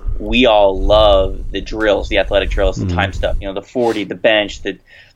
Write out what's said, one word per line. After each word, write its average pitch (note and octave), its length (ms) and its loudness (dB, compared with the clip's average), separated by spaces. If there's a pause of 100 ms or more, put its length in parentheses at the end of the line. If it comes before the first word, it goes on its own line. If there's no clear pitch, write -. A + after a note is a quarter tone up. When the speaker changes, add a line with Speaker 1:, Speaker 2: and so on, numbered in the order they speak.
(180)
Speaker 1:
we A2+ 260 0
all G#2 340 4
love F#2+ 720 2
the G2 120 -6
drills, G#2 460 -2
the G#2 100 -2
athletic F#2+ 320 0
drills, F#2+ 260 0
the A2+ 80 -6
Speaker 2:
Mm-hmm. F2+ 120 -2
Speaker 1:
time G2 160 0
stuff. - 280 -4
You G2+ 80 -8
know, F#2+ 60 -8
the G2 80 -8
forty, A2+ 420 -2
the G2+ 100 -10
bench, G#2 480 -2
the, F#2+ 160 -8 (380)